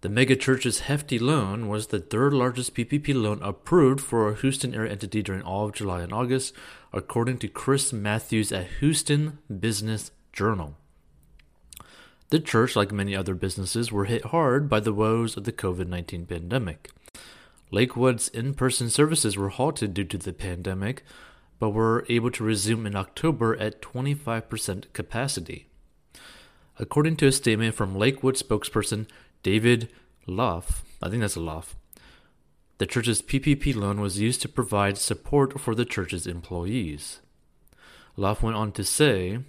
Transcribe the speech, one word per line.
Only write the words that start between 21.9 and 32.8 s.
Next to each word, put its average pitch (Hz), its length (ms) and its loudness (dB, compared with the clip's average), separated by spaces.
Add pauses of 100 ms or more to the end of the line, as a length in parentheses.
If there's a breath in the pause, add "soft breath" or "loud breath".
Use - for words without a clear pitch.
able 117 240 2
to 117 140 -6
resume 110 400 0
in 98 100 -4
October 113 640 0
at 107 240 -4
twenty-five 127 680 -4
percent 104 440 -6
capacity. - 720 -6 (1120 loud breath)
According 151 400 2
to 147 100 6
a 131 60 6
statement 113 420 2
from 95 220 -2
Lakewood 131 380 4
spokesperson 107 680 -2 (360 loud breath)
David 117 460 4 (400 soft breath)
Loff, 92 560 -2 (180)
I - 80 -4
think 113 120 0
that's 101 160 0
a - 20 -6
Loff, 80 380 -8 (1000 loud breath)
the - 80 0